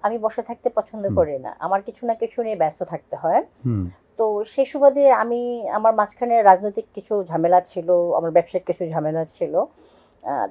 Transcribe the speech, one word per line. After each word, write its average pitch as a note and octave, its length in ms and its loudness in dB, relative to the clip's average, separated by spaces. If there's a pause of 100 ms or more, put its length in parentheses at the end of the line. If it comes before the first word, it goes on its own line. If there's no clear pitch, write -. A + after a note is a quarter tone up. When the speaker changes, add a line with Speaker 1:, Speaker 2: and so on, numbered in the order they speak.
Speaker 1:
আমি A3+ 160 -2
বসে A3 240 -4
থাকতে - 320 -4
পছন্দ G#3 320 -6
Speaker 2:
হুম। G3 80 -2
Speaker 1:
করি D3+ 240 0
না, B2+ 200 -12
আমার G3 240 -2
কিছু A3+ 240 -12
না A3+ 80 -2
কিছু A3+ 280 -6
নিয়ে A3 140 -6
ব্যস্ত D#3 260 -2
থাকতে D#3+ 340 -10
হয়। F#3 280 0 (200)
Speaker 2:
হুম। G2+ 260 -2 (260)
Speaker 1:
তো G#3+ 280 -2 (100)
সেই C4+ 120 0
সুবাদে C#4 460 4
আমি, A#3+ 560 -2
আমার A3 260 2
মাঝখানে A3+ 480 0
রাজনৈতিক G3+ 420 4 (100)
কিছু G3+ 340 -4
ঝামেলা E3+ 320 4
ছিল, F3 560 -2
আমার E3 140 -2
ব্যবসায়িক E3+ 360 0
কিছু F3 220 -6
ঝামেলা D#3+ 360 -4
ছিল। D#3 320 -6
আহ, - 960 -8